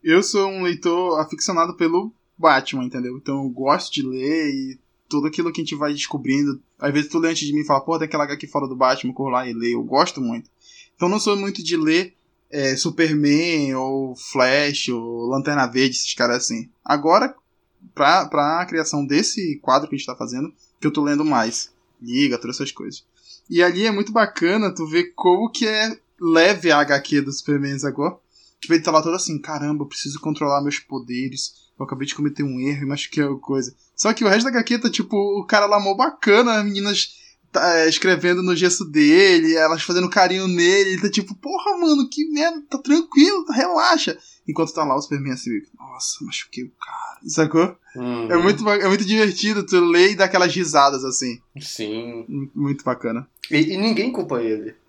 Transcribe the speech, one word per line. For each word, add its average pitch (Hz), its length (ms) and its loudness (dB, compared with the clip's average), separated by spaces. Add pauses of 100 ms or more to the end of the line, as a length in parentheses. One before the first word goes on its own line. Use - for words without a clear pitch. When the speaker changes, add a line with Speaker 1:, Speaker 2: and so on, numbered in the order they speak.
Speaker 1:
eu 160 200 6
sou 196 260 0
um 190 140 -6
leitor 175 560 -2
aficionado 165 560 -2
pelo 175 360 0 (260)
Batman, 135 480 2
entendeu? 123 320 -6
Então 139 260 -6
eu 135 60 -4
gosto 131 440 -2
de 147 140 -4
ler 143 460 -2
e 131 260 -10 (300)
tudo 147 180 -2
aquilo 170 240 -2
que 165 100 -6
a - 20 -4
gente 151 120 -8
vai 147 180 -2
descobrindo. 139 680 -2 (180)
Às 143 140 -2
vezes 147 160 0
tu 165 80 -2
lê 165 140 2
antes 156 160 -4
de 143 60 -4
mim 151 80 0
e 151 40 -6
fala, 139 160 0
"Pô, 165 160 -2
tem 160 100 -2
aquela 151 180 -2
H 143 120 -8
Q 147 100 -14
fora 139 200 -4
do 127 80 -10
Batman, 127 380 0
corro 135 160 -6
lá 127 180 -2
e 120 60 -8
leio." 117 260 -2
Eu 117 40 -6
gosto 139 380 0
muito. 117 280 -6 (460)
Então 175 140 0
não 208 100 0
sou 208 160 0
muito 196 280 -6
de 170 140 -2
ler, 165 380 0 (360)
é, 135 240 -2
Superman 151 1000 2
ou 131 400 -4
Flash 139 760 0
ou 117 380 -6
Lanterna 135 400 0
Verde, 127 280 2
esses - 180 -6
caras 123 240 0
assim. 113 320 -6 (140)
Agora, 170 520 2 (580)
pra, 160 340 4
pra 156 380 0
criação 151 400 -4
desse 156 560 -2
quadro 143 280 2
que 139 60 -6
a - 20 -6
gente - 100 -8
tá 127 80 -10
fazendo, 127 380 -8 (260)
que - 80 -8
eu 147 60 2
tô 151 100 0
lendo 147 220 0
mais. 117 460 -2 (300)
Liga, 123 360 0
todas 120 200 -8
essas 135 140 -6
coisas. - 320 -14 (460)
E 170 140 4
ali 175 220 2
é 220 60 2
muito 208 200 -4
bacana 208 640 0
tu 165 140 -8
ver 175 280 -2
como 214 340 2
que - 180 -4
é 220 300 -2 (220)
leve 165 520 4
a 147 80 6
H 143 220 2
Q 143 200 0
do 139 100 -6
Superman, 139 480 -4
sacou? 143 420 -4 (380)
Tipo, - 140 0
ele 160 100 2
tá 170 80 0
lá 156 100 6
todo 165 140 -2
assim, 170 240 -6
"Caramba, 147 440 -6
eu 139 40 -8
preciso 143 320 -10
controlar 147 420 -2
meus 143 180 -4
poderes. 127 880 -10 (120)
Eu 135 60 -6
acabei 135 220 -8
de - 80 -8
cometer 147 280 -4
um 131 160 -4
erro 139 240 -2
e - 40 -4
machuquei 143 360 -4
alguma 139 160 -2
coisa." 135 340 -4 (220)
Só 214 180 0
que 226 120 -2
o - 20 6
resto 220 180 4
da 269 40 2
H 240 140 0
Q 240 160 0
tá, 226 100 0
tipo, 214 260 -4
o 202 300 0
cara 208 220 4
lá 208 120 4
mó 196 140 0
bacana, 226 680 4
as 208 60 -2
meninas 202 500 -4 (360)
tá, 165 280 2
é, 160 80 6
escrevendo 180 560 2
no 180 120 2
gesso 175 280 0
dele, 160 720 6
elas 160 280 2
fazendo 180 260 -2
carinho 190 380 2
nele, 185 460 4
ele 175 80 -4
tá 208 80 0
tipo, 196 260 -4
"Porra, 381 420 -4
mano, 302 320 2
que 302 220 -4
merda, 311 380 -2
tá 277 100 -6
tranquilo, 330 680 2
tá, 285 80 -8
relaxa." 330 640 2 (300)
Enquanto 160 260 -2
tá 160 100 -2
lá 135 120 0
o 147 60 0
Superman 139 320 -6
assim, 123 180 -8 (280)
"Nossa, - 460 -10
machuquei - 380 -10
o - 80 -14 (120)
cara", - 440 -14
sacou? 160 500 0 (180)
Speaker 2:
Uhum. 120 360 -6
Speaker 1:
É 170 60 4
muito 196 260 2
ba-, 208 140 2
é 196 100 2
muito 196 180 2
divertido 208 600 2
tu 180 140 4
ler 175 320 6
e 202 40 -4
dar 190 100 4
aquelas 180 300 2
risadas 143 500 4
assim. 127 340 -6 (220)
Speaker 2:
Sim. 117 680 -10
Speaker 1:
Mu-, 139 280 -8
muito 139 280 -4
bacana. 120 440 -4 (240)
Speaker 2:
E, 156 220 2
e 185 40 -2
ninguém 220 340 0
culpa 160 300 -4
ele. 110 320 -4 (160)